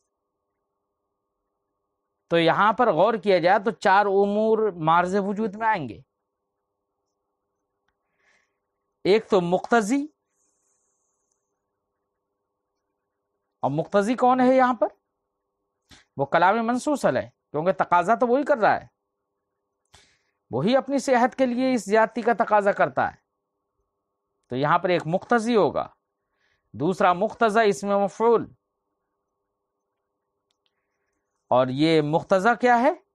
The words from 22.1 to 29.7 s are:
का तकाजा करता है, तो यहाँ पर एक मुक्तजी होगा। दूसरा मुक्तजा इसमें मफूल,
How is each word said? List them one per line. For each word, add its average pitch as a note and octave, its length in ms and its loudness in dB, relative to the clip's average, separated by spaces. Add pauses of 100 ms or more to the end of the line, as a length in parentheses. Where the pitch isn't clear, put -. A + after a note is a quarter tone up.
का A3+ 120 0
तकाजा G#3 380 0
करता C#3 360 -2
है, - 160 -14 (1300)
तो A#2+ 60 -8
यहाँ D3 240 0
पर F3+ 120 -2
एक E3+ 140 -2
मुक्तजी A3 500 -2
होगा। G#2+ 400 -2 (800)
दूसरा F3+ 380 0
मुक्तजा G#3+ 480 -2
इसमें G3+ 340 -2
मफूल, G3+ 600 -2 (3000)